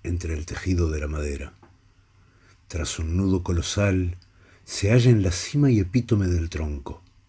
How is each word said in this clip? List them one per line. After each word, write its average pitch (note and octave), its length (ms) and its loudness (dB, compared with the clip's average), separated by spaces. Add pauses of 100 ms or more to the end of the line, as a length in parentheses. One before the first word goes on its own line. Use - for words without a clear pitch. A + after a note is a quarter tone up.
entre E2 320 -4
el D#2 120 -6
tejido F2 440 0
de D2+ 100 -4
la D2+ 80 -6
madera. D2 440 -6 (1160)
Tras D#2 300 -6
un D#2+ 180 -2
nudo F#2+ 260 2
colosal, F#2 720 0 (480)
se - 260 -2
halla B2 200 6
en A2 120 6
la F#2 100 2
cima C#3+ 380 2
y A2 100 4
epítome G#2 460 2
del E2+ 220 0
tronco. D2+ 540 -8 (260)